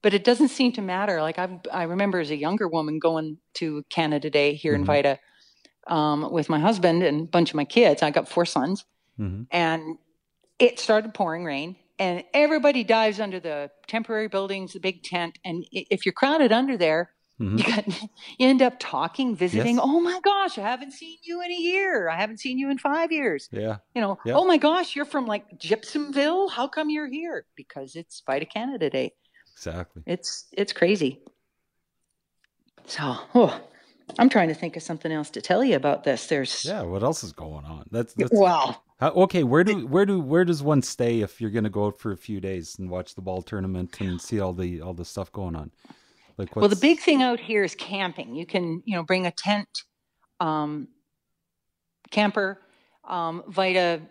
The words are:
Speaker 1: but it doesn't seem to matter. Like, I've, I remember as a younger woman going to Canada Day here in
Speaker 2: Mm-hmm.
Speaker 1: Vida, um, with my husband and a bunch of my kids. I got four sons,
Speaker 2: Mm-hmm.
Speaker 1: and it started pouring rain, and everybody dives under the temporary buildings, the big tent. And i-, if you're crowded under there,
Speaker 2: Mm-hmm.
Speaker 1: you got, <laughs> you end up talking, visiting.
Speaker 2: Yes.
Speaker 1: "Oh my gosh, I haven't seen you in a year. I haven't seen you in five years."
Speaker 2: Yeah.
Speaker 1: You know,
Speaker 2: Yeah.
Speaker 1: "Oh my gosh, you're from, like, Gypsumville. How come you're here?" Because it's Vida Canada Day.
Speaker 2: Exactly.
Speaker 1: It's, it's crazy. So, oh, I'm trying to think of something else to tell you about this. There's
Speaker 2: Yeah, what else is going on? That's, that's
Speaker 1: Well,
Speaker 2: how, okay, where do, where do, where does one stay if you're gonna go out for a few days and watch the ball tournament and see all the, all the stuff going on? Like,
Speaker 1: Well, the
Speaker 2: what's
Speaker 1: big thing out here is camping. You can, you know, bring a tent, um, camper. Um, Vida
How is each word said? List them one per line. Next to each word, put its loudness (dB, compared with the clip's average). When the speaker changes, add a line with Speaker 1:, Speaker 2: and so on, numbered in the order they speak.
Speaker 1:
but 6
it 2
doesn't 6
seem 2
to -6
matter. -2
Like, -2
I've, -6
I -2
remember 0
as -2
a -2
younger 0
woman -2
going 0
to -4
Canada 0
Day 4
here 0
in 0
Speaker 2:
Mm-hmm. 0
Speaker 1:
Vida, 4
um, 0
with 0
my 2
husband 4
and 2
a -8
bunch 4
of -8
my 0
kids. 6
I 2
got 0
four 2
sons, -2
Speaker 2:
Mm-hmm. -4
Speaker 1:
and -2
it 4
started 0
pouring -2
rain, -6
and -2
everybody 4
dives 2
under -6
the -6
temporary -4
buildings, -6
the -14
big -4
tent. -6
And -6
i-, -8
if -2
you're 0
crowded 4
under 2
there, 2
Speaker 2:
Mm-hmm. 0
Speaker 1:
you 2
got, 0
<laughs> -6
you 6
end 6
up 2
talking, -2
visiting. 0
Speaker 2:
Yes. 2
Speaker 1:
"Oh 4
my 0
gosh, 2
I -6
haven't -6
seen -20
you -8
in -6
a -4
year. 0
I -2
haven't -4
seen -6
you -2
in -2
five 0
years." -2
Speaker 2:
Yeah. -4
Speaker 1:
You -4
know, -2
Speaker 2:
Yeah. 0
Speaker 1:
"Oh 4
my 6
gosh, 2
you're -4
from, -4
like, -4
Gypsumville. 0
How -4
come -4
you're -4
here?" -8
Because -16
it's -16
Vida -2
Canada -4
Day. -4
Speaker 2:
Exactly. -10
Speaker 1:
It's, -8
it's -4
crazy. 0
So, -6
oh, 6
I'm 6
trying 4
to -2
think -10
of -10
something -6
else -4
to -12
tell 2
you 4
about 0
this. 0
There's -4
Speaker 2:
Yeah, -6
what -4
else -2
is -14
going -14
on? -14
That's, -6
that's 0
Speaker 1:
Well, 4
Speaker 2:
how, 2
okay, 4
where 4
do, 0
where 4
do, 2
where 2
does 0
one 4
stay 0
if -6
you're -4
gonna 0
go 0
out -4
for -6
a -8
few -8
days -8
and -8
watch -8
the -14
ball -6
tournament -6
and -4
see -4
all -2
the, -6
all -10
the -10
stuff -10
going -8
on? -12
Like, -8
Speaker 1:
Well, 4
the 6
Speaker 2:
what's 0
Speaker 1:
big 6
thing 4
out 2
here 0
is -2
camping. -8
You -8
can, -2
you -4
know, -2
bring 0
a -2
tent, -4
um, -2
camper. 0
Um, -6
Vida 0